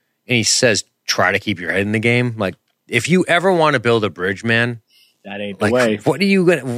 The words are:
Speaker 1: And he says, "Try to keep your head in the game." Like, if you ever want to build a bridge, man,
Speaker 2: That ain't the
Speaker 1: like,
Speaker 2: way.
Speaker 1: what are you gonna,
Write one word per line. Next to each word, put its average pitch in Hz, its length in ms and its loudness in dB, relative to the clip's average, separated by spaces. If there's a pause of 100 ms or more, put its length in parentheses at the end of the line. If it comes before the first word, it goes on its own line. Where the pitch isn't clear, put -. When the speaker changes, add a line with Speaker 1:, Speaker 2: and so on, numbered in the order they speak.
(280)
Speaker 1:
And 123 80 2
he 110 80 2
says, 113 400 2 (220)
"Try 92 260 0
to 98 60 0
keep 101 200 -4
your 85 140 -6
head 95 80 0
in 104 120 -2
the 110 60 0
game." 120 380 0
Like, 95 180 -4 (320)
if - 220 -2
you 180 180 4
ever 175 240 2
want 156 240 2
to 120 60 0
build 117 240 2
a 95 60 -2
bridge, 92 340 -6
man, 117 380 0 (420)
Speaker 2:
That 101 160 -12
ain't 101 180 -8
the 107 60 -4
Speaker 1:
like, 107 80 0
Speaker 2:
way. 120 320 2
Speaker 1:
what 151 160 0
are 196 60 2
you 190 200 2
gonna, 160 200 2 (120)